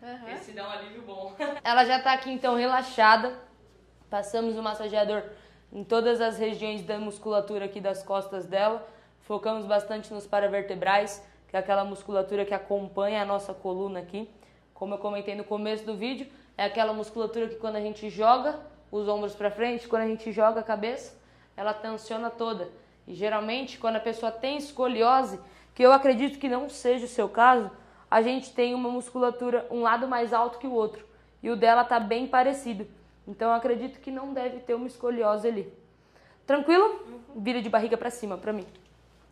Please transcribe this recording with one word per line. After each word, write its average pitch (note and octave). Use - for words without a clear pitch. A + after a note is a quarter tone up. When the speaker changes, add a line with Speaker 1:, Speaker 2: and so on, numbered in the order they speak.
Speaker 1:
Aham. A#3+
Speaker 2:
Esse -
dá G3+
um G#3
alívio G#3
bom. F#3+
<laughs> C#4+
Ela B3
já B3+
tá C4
aqui, C4
então, B3
relaxada. B3
Passamos A3
o A3
massageador G#3
em G3+
todas A#3
as A3
regiões G#3+
da G#3
musculatura G#3
aqui G3
das F#3+
costas G3
dela. G#3
Focamos G#3+
bastante G#3
nos G3+
paravertebrais, G3
que -
é -
aquela G3
musculatura G3
que G3+
acompanha G3+
a -
nossa G3+
coluna F#3+
aqui. G3+
Como G3+
eu G3+
comentei G3+
no G#3
começo G#3+
do G#3+
vídeo, B3
é G3+
aquela G#3+
musculatura A3
que A3+
quando A3
a G#3+
gente G#3+
joga B3+
os G#3
ombros G#3
pra G#3
frente, A#3
quando A3+
a A3
gente A3
joga A3
a -
cabeça, A3
ela G#3
tensiona A3
toda. A3+
E F3+
geralmente, G#3+
quando A3+
a G#3+
pessoa A3+
tem C4
escoliose, B3
que -
eu B3+
acredito C#4
que C#4+
não B3+
seja B3
o -
seu G#3+
caso, A#3
a A3+
gente B3+
tem B3
uma B3
musculatura, B3
um A#3+
lado A#3
mais A#3+
alto A#3+
que -
o B3+
outro. A3
E A3
o A#3+
dela A3+
tá A#3+
bem A3+
parecido. B3+
Então, G#3+
eu A#3
acredito A#3+
que C4+
não C4+
deve B3+
ter A#3+
uma A#3+
escoliose A3+
ali. G#3+
Tranquilo? D#4
Speaker 1:
Uhum. -
Speaker 2:
Vira A#3+
de A3
barriga A3+
pra A#3
cima, G#3+
pra -
mim. G3+